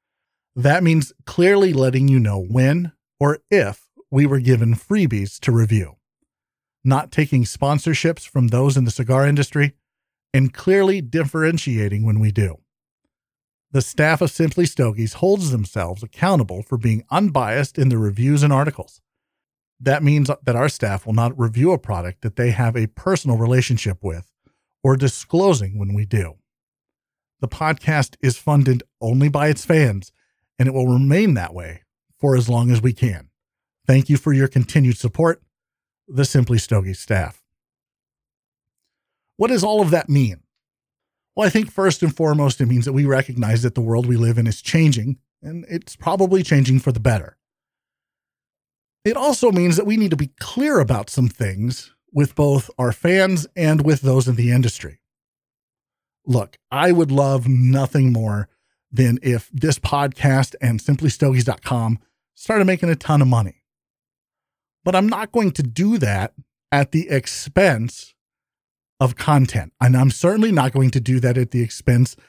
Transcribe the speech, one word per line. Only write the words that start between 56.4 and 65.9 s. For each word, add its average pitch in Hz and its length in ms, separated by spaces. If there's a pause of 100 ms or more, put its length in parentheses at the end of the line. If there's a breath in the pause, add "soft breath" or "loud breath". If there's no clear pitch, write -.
I 151 200
would 165 220
love 135 340
nothing 131 640
more 107 360 (420)
than 123 320
if 120 300
this 147 260
podcast 139 840
and 117 180
simply 143 300
stogies 127 340
dot 113 180
com 113 360 (360)
started 214 300
making 180 240
a 165 80
ton 147 240
of 131 80
money. 113 280 (1300)
But 185 120
I'm 196 120
not 214 240
going 214 200
to 151 100
do 175 360